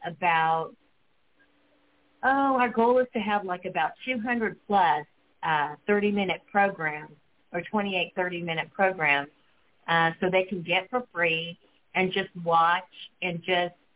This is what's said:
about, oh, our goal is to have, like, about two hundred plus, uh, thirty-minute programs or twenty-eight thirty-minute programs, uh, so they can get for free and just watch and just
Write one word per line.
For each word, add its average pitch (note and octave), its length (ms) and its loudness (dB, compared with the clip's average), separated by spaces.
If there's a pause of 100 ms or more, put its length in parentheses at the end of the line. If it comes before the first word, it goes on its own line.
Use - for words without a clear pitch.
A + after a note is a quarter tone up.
about, E3 640 0 (1500)
oh, C4+ 360 2
our B3 100 2
goal A#3+ 300 4
is B3+ 140 0
to A#3+ 60 -4
have, G#3 260 -2
like, F3+ 200 -6
about F3 260 -2 (140)
two B3+ 140 -4
hundred A3+ 380 -4 (100)
plus, D#3+ 380 2 (380)
uh, D3+ 320 0 (120)
thirty-minute G3+ 540 0 (100)
programs D#3+ 600 0 (420)
or F3 80 -4
twenty-eight F#3+ 540 -2
thirty-minute E3+ 580 -4
programs, D#3 560 0 (580)
uh, E3 320 2
so F#3 100 0
they F#3 140 2
can F#3+ 180 -8
get F3 280 -4
for B3 140 -4 (100)
free E3+ 440 -2 (380)
and F#3 160 0
just F#3+ 180 -4 (160)
watch E3+ 380 4 (380)
and F3 220 -6
just F3 300 0 (220)